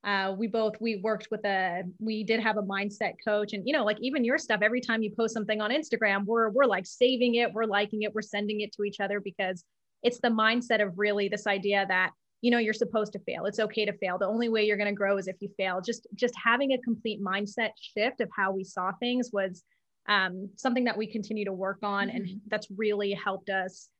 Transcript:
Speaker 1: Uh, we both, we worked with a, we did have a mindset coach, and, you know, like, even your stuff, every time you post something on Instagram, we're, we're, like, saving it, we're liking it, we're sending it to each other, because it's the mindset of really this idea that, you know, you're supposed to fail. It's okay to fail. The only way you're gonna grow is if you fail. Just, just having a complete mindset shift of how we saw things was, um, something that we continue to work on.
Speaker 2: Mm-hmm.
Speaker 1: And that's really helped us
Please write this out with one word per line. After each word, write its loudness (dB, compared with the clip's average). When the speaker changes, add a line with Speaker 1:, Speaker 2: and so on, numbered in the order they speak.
Speaker 1:
Uh, 0
we -2
both, 0
we 0
worked -2
with -4
a, 0
we -4
did 2
have 2
a -2
mindset -2
coach, 0
and, -4
you 0
know, 2
like, 0
even 0
your 2
stuff, 0
every 2
time 0
you -2
post 0
something -2
on 0
Instagram, 0
we're, 2
we're, 4
like, 2
saving 4
it, 2
we're 0
liking 0
it, -2
we're -2
sending -4
it -6
to -4
each -4
other, -2
because -4
it's 2
the 2
mindset 4
of 0
really 2
this -4
idea 2
that, 2
you 4
know, 6
you're 2
supposed 0
to -8
fail. -4
It's -2
okay 0
to -2
fail. -4
The 0
only 0
way 4
you're 4
gonna 0
grow 2
is -4
if -6
you -8
fail. 0
Just, -6
just 0
having 4
a 0
complete -4
mindset -2
shift -2
of -2
how 2
we -2
saw -4
things 0
was, -2
um, 2
something 0
that 0
we -2
continue -4
to -4
work -4
on. 0
Speaker 2:
Mm-hmm. -6
Speaker 1:
And -6
that's -4
really 0
helped -4
us -4